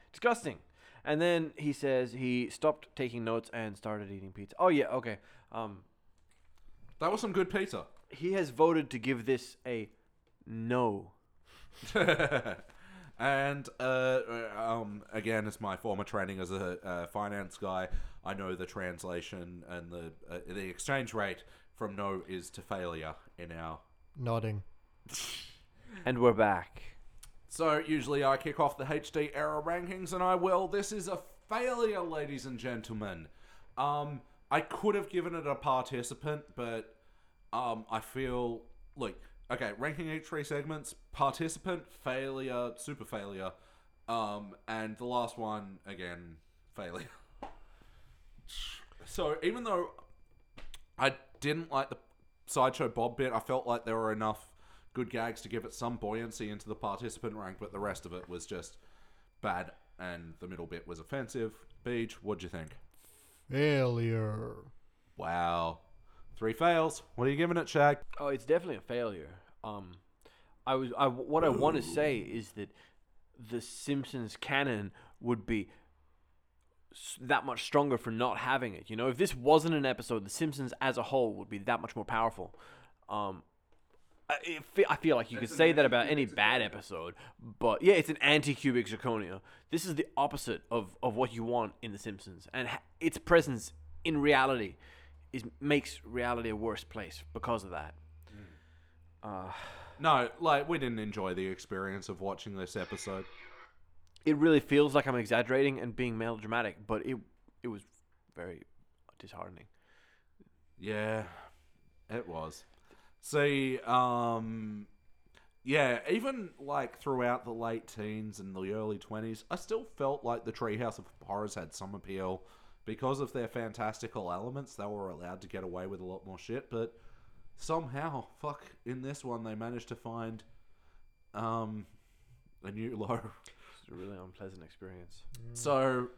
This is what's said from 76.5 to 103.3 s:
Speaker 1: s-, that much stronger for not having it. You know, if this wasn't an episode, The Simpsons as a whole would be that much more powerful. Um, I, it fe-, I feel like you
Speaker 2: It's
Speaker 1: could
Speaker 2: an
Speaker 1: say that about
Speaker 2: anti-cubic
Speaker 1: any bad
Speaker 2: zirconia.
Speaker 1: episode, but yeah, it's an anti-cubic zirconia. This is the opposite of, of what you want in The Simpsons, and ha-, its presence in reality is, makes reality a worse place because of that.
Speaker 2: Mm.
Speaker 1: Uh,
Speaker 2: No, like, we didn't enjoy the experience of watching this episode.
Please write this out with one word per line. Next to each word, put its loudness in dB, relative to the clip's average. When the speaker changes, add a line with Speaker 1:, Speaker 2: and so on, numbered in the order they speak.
Speaker 1:
s-, -12
that 0
much -4
stronger 4
for -4
not 2
having 0
it. -14
You -6
know, 2
if 0
this 2
wasn't 8
an 2
episode, 0
The -12
Simpsons -2
as 2
a 0
whole 4
would -10
be -6
that 0
much -8
more -4
powerful. 0
Um, -4
I, 0
it -6
fe-, 8
I 6
feel 6
like 0
you -4
Speaker 2:
It's -2
Speaker 1:
could -8
Speaker 2:
an -2
Speaker 1:
say 10
that 8
about 6
Speaker 2:
anti-cubic 2
Speaker 1:
any -14
bad 6
Speaker 2:
zirconia. 4
Speaker 1:
episode, -8
but 4
yeah, 12
it's 4
an -2
anti-cubic 4
zirconia. -4
This 0
is -2
the 0
opposite 0
of, 0
of 2
what 2
you -4
want 0
in -6
The -10
Simpsons, -12
and -4
ha-, -6
its 0
presence 6
in 2
reality 6
is, -4
makes 2
reality 0
a 0
worse -2
place -12
because 0
of -12
that. -8
Speaker 2:
Mm. -12
Speaker 1:
Uh, -10
Speaker 2:
No, 6
like, 6
we 2
didn't 0
enjoy -2
the 0
experience -4
of -8
watching -6
this -6
episode. -4